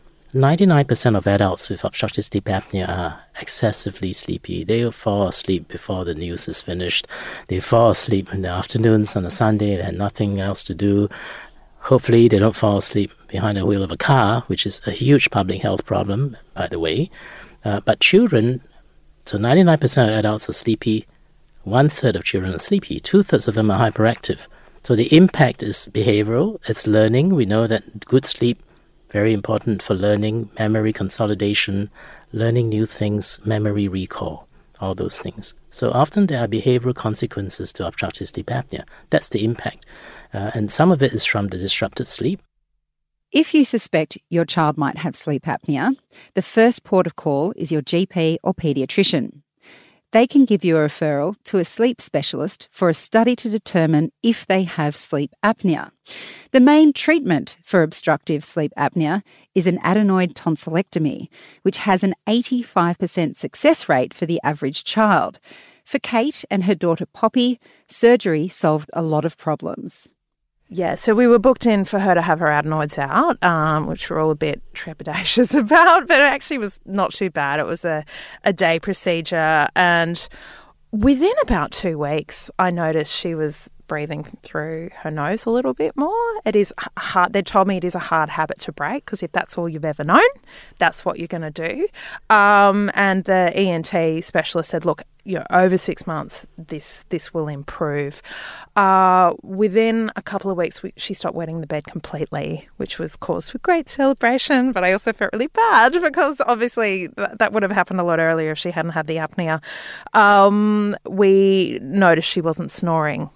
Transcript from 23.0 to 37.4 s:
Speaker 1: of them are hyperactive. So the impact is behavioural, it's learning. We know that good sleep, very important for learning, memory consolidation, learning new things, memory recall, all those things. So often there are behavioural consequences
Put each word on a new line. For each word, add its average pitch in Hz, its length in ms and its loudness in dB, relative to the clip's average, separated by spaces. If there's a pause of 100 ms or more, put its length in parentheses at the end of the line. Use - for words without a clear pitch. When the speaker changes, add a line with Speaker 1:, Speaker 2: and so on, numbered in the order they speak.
Speaker 1:
of 110 60 -2
them 110 160 2
are 107 220 2
hyperactive. - 560 0 (340)
So 127 140 0
the 120 200 4
impact 165 460 4
is - 320 -4
behavioural, 117 720 0
it's - 200 -4
learning. 113 480 4
We 127 100 2
know 110 220 2
that - 380 -6
good 131 200 2
sleep, - 380 -2 (480)
very 107 200 2
important 107 500 -2
for - 120 -4
learning, 104 640 0
memory 107 340 0
consolidation, 104 1000 -2 (400)
learning 113 360 0
new 110 180 0
things, 104 600 -4
memory 104 420 0
recall, 92 600 -8 (340)
all 95 140 -4
those 92 240 -6
things. - 340 -12 (160)
So - 220 -2
often 156 340 2
there 135 180 -2
are 113 40 -2
behavioural 123 480 0
consequences 101 800 -6